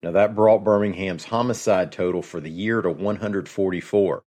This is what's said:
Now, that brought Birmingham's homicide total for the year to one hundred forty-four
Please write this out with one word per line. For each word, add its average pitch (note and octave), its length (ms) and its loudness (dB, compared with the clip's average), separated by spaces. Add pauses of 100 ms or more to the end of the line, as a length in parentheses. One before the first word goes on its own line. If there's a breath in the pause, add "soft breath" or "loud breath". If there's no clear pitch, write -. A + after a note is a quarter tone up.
Now, E2+ 80 -4
that G#2 240 4
brought G#2+ 300 6
Birmingham's F#2+ 580 0
homicide A2+ 680 0
total F2+ 280 -2
for E2 200 -10
the D#2+ 100 -12
year G#2+ 300 -2
to F2+ 100 0
one G2 240 -4
hundred G2+ 320 -4
forty-four F#2+ 720 0 (120)